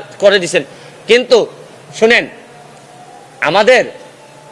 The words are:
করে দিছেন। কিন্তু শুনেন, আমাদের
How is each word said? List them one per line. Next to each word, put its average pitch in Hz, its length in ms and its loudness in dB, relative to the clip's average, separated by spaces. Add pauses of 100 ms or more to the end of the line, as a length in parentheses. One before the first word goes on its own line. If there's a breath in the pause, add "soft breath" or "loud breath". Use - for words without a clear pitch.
(180)
করে 202 200 2
দিছেন। 170 240 -4 (440 loud breath)
কিন্তু 226 400 0 (480)
শুনেন, 220 320 0 (1120)
আমাদের 208 440 2 (680)